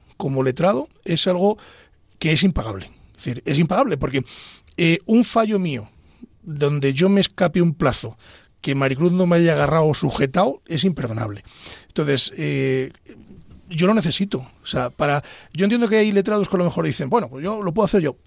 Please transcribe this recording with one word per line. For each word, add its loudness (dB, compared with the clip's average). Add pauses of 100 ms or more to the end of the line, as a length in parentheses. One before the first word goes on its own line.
(180)
como -2
letrado, 0 (180)
es -2
algo 2 (640)
que 0
es 2
impagable. -2 (260)
Es -20
decir, -8
es 0
impagable, 2
porque, -4 (540)
eh, 2
un 4
fallo 0
mío, -6 (540)
donde 0
yo 2
me 4
escape 0
un 2
plazo, -2 (440)
que -2
Maricruz 0
no 2
me 4
haya 4
agarrado 2
o 2
sujetado, 0
es -2
imperdonable. -4 (440)
Entonces, -2
eh, -2 (760)
yo 0
lo 4
necesito. 0 (240)
O -20
sea, -4
para, -2 (300)
yo 0
entiendo 2
que 2
hay 4
letrados 0
que 0
a 2
lo 2
mejor -2
dicen, -4
"Bueno, 0
pues -12
yo -6
lo -4
puedo 2
hacer 2
yo". -4